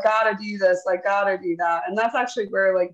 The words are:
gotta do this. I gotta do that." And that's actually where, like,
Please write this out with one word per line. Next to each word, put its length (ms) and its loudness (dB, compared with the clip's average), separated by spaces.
gotta 380 2
do 180 -8
this. 320 2
I 60 2
gotta 420 0
do 220 -4
that." 260 0
And 100 -6
that's 200 0
actually 320 -2
where, 280 2
like, 160 0